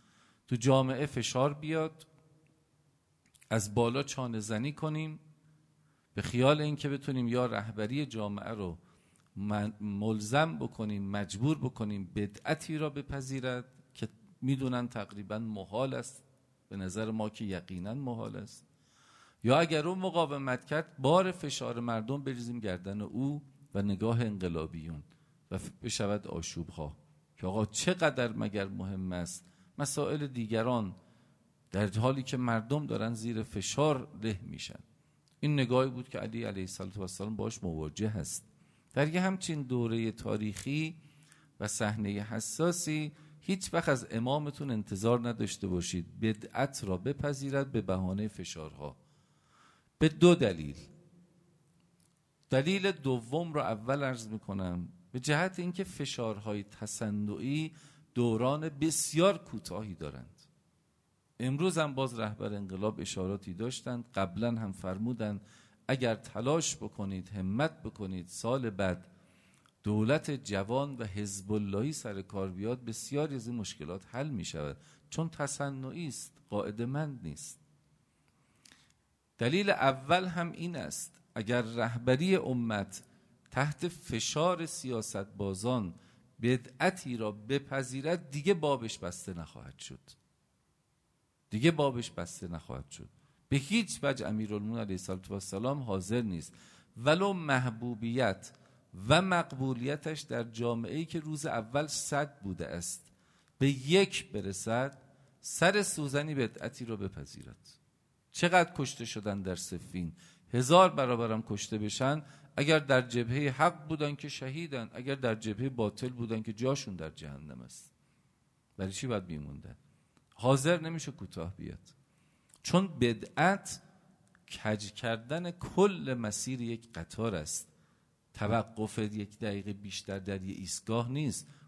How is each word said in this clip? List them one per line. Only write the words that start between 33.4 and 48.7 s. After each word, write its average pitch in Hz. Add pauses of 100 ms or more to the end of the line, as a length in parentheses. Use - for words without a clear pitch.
فشار 135 (160)
له 107
می‌شن. - (600)
این 147
نگاهی 131
بود 123
که -
علی 110
علیه 98
الصلاة 95
و 104
السلام 101
باش 104
مواجه 80
هست. 95 (480)
در 143
یه 175
همچین 185
دوره 113
تاریخی 110 (640)
و 104
صحنه 104
حساسی 151 (300)
هیچ 190
وقت 165
از 123
امامتون 143
انتظار 113
نداشته 110
باشید 90
بدعت 110
را 95
بپذیرد 139
به 113
بهانه 95
فشارها، 76 (1040)